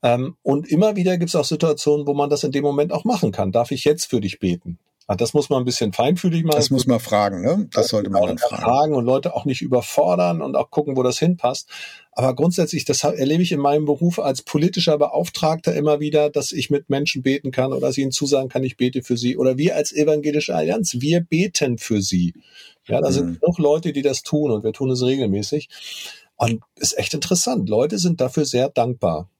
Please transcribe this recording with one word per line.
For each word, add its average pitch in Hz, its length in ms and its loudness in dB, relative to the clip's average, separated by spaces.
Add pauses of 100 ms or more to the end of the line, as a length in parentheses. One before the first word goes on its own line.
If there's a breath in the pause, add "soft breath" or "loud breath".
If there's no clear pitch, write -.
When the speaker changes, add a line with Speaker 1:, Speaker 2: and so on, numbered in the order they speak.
Speaker 1:
Ähm, 127 400 0
und 143 260 0
immer 208 260 4
wieder 180 240 0
gibt's 170 160 -2
auch 147 100 2
Situationen, 147 600 0
wo 143 80 0
man 143 160 0
das 143 140 0
in 135 80 -2
dem 139 100 0
Moment 143 300 0
auch 165 120 -4
machen 208 280 0
kann. 98 180 -2
„Darf 117 220 0
ich 139 120 -6
jetzt 151 220 2
für 120 140 0
dich 98 180 -4
beten?“ 87 400 -2 (300)
Ah, 101 60 0
das 113 200 -2
muss 147 160 2
man 131 120 2
ein - 20 -2
bisschen 120 280 -2
feinfühlig 165 500 2
machen. 160 140 2
Speaker 2:
Das 147 140 2
muss 131 180 2
man 120 100 4
fragen, 101 420 0
ne? 165 320 0
Das 104 140 2
sollte 101 240 -2
man 98 120 2
Speaker 1:
Genau, 104 40 2
Speaker 2:
dann - 120 -2
fragen. - 260 -2
Speaker 1:
fragen 143 320 2
und 123 80 0
Leute 135 320 0
auch - 80 -8
nicht 131 180 -2
überfordern 170 800 0
und 135 140 -2
auch 131 160 -2
gucken, 151 240 0
wo 127 80 2
das 123 160 0
hinpasst. 160 480 0 (420 loud breath)
Aber 127 240 0
grundsätzlich, 170 520 0
das - 180 0
ha-, 147 80 2
erlebe 147 320 2
ich 175 80 -2
in 143 80 -2
meinem 143 240 2
Beruf 160 340 0
als 139 240 -2
politischer 160 560 0
Beauftragter 160 760 0
immer 147 240 2
wieder, 151 280 2
dass 147 220 -4
ich 151 200 -4
mit 143 200 -2
Menschen 139 320 -2
beten 135 300 0
kann 131 200 -2
oder 131 200 -2
sie 139 100 -2
ihnen 135 80 -2
zusagen 135 380 0
kann, 131 160 -2
„Ich 127 120 -6
bete 127 280 -2
für 123 120 -2
sie.“ 123 200 -2
Oder 127 200 2
wir 151 200 0
als 147 160 -2
Evangelische 151 640 0
Allianz, 170 420 -2
wir 156 220 2
beten 156 580 0
für 104 240 -2
sie. 90 320 0 (540 loud breath)
Ja, 117 120 0
da 147 120 0
sind 135 140 0
Speaker 2:
Mhm. 127 120 -6
Speaker 1:
genug 170 200 0
Leute, 156 340 2
die 139 100 -2
das 135 220 0
tun 151 260 0
und 107 140 0
wir 110 80 0
tun 131 180 -2
es 127 140 0
regelmäßig. 123 640 0 (680 loud breath)
Und 117 300 -2 (100)
ist - 240 -4
echt - 160 -4
interessant. 190 540 -2
Leute 131 300 0
sind 175 220 0
dafür 131 240 0
sehr 127 260 0
dankbar. 95 680 -2